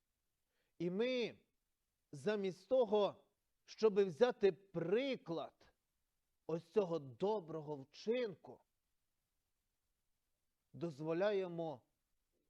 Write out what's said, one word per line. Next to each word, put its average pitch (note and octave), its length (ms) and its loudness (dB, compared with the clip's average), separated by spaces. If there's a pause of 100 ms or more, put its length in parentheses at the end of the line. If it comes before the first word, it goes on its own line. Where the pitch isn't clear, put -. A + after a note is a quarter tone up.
(760)
І E3+ 120 -2
ми, A3+ 480 -2 (720)
замість F#3+ 560 -2
того, G#3 480 4 (500)
щоби G#3 380 4
взяти G3 480 4
приклад E3+ 1200 -4 (720)
ось E3 220 -4
цього E3+ 300 2
доброго D3+ 760 -4
вчинку, G3+ 840 -6 (2250)
дозволяємо E3 1080 -4 (680)